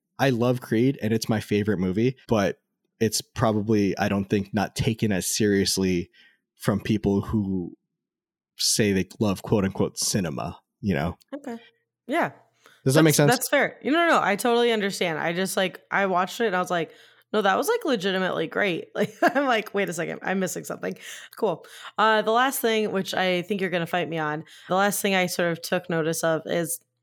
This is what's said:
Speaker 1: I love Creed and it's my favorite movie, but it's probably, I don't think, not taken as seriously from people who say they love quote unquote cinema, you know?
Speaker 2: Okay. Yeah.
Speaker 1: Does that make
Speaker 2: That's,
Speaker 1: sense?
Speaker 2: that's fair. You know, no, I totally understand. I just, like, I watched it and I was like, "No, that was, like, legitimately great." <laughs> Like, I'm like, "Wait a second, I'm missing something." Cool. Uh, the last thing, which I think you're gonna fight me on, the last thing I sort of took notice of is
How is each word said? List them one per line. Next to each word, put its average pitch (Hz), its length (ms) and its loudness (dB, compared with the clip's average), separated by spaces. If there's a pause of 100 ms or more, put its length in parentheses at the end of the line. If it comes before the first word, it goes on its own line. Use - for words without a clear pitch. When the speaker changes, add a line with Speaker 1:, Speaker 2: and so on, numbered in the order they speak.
(180)
Speaker 1:
I 135 120 2
love 123 320 0
Creed 127 400 2
and 107 100 -2
it's 110 160 -2
my 110 140 0
favorite 104 380 0
movie, 101 360 0 (140)
but 104 320 2 (400)
it's 110 180 0
probably, 107 760 0
I 101 100 0
don't 98 220 -2
think, 101 240 0
not 98 240 -2
taken 110 340 0
as 90 140 -2
seriously 95 840 2 (460)
from 101 240 -2
people 101 420 0
who 95 540 -4 (840)
say 104 360 2
they 92 160 0 (100)
love 101 220 0
quote 101 240 2
unquote 95 320 -2
cinema, 82 600 -4 (220)
you 98 140 -2
know? 80 240 -2 (180)
Speaker 2:
Okay. 247 220 -10 (500)
Yeah. 254 240 -2 (540)
Speaker 1:
Does 131 100 2
that 160 80 8
make 156 120 6
Speaker 2:
That's, - 20 4
Speaker 1:
sense? 151 180 6
Speaker 2:
that's - 140 -6
fair. 262 320 0
You 254 100 -2
know, 339 160 2
no, 240 140 4
I 190 160 0
totally 240 340 2
understand. 190 480 -2
I 160 140 -2
just, 185 240 -2
like, 185 240 -2 (100)
I 196 140 2
watched 185 340 -2
it 233 80 0
and 185 80 -2
I 180 40 0
was 185 120 -4
like, 170 200 -2 (420)
"No, 214 80 2
that 196 160 2
was, 285 100 0
like, 466 160 0
legitimately 185 640 -2
great." 185 440 -2
<laughs> - 40 -20
Like, 208 260 -2
I'm 285 240 2
like, 220 280 0
"Wait 196 160 0
a 170 40 -6
second, 160 300 -6
I'm 190 160 -2
missing 170 240 -4
something." 180 340 -8 (380)
Cool. 175 300 -2 (320)
Uh, 214 240 4
the 214 100 0
last 254 300 2
thing, 220 320 0
which 190 200 -4
I 185 300 0
think 202 160 -4
you're 185 100 -2
gonna 170 160 -2
fight 175 220 -2
me 160 100 -4
on, 156 280 -4 (240)
the 180 60 2
last 196 260 2
thing 196 120 0
I 185 120 4
sort 170 260 0
of 170 100 -6
took - 280 -2
notice 165 340 0
of 160 220 2
is 170 340 -2 (240)